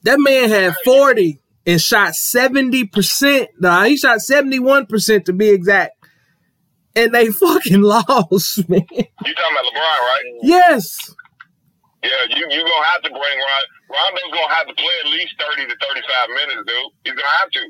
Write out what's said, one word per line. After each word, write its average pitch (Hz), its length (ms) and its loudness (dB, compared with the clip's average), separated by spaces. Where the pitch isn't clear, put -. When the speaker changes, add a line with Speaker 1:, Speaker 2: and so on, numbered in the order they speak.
Speaker 1:
That 262 160 2
man 269 300 2
had 190 260 2
forty 254 560 4
and 170 160 2
shot 202 340 0
seventy 254 720 0
percent. 262 640 0
Nah, 180 260 2
he 277 120 4
shot 233 240 2
seventy-one 269 640 0
percent 208 400 0
to 185 80 -2
be 214 160 2
exact. 190 440 2
And 233 180 2
they 233 140 4
<laughs> 214 40 -2
fucking 202 500 2
lost, 208 880 2
man. 185 220 2
Speaker 2:
You - 60 -8
talking - 380 -8
about 143 140 -4
LeBron, - 100 -8
right? 139 480 -2
Speaker 1:
Yes. 311 720 2
Speaker 2:
Yeah, - 60 -4
you, 170 200 -4
you 151 140 -4
gonna 156 300 0
have 160 100 -2
to 160 60 -6
bring 143 280 -6
Ron-, 135 340 -4
Rondo's 175 440 -4
gonna 165 200 -4
have 160 140 -2
to 165 80 -18
play - 280 -4
at - 80 -4
least - 280 -6
thirty 143 280 -6
to 113 80 -10
thirty-five 127 540 -6
minutes, 127 380 -6
dude. 120 240 -8
He's 131 100 -10
gonna 139 280 -2
have 196 100 -4
to. - 180 -6